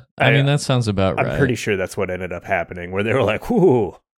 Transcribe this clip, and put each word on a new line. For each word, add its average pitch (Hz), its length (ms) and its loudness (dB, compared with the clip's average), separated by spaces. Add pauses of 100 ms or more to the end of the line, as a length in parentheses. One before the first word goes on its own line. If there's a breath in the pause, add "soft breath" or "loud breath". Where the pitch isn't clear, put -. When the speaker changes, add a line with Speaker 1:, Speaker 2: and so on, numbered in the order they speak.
(180)
Speaker 1:
I 127 100 2
Speaker 2:
I, 117 40 4
Speaker 1:
mean, 139 140 4
that 143 140 2
sounds 123 280 0
about 95 300 0
Speaker 2:
I'm 131 80 0
Speaker 1:
right. 67 120 -2
Speaker 2:
pretty 131 160 2
sure 110 220 -2
that's 92 200 -6
what 95 140 -2
ended 90 220 -6
up 87 120 -10
happening, 90 480 -4
where 95 100 0
they 110 120 0
were 131 80 2
like, 104 260 -2
"Whew, 175 480 2 (240)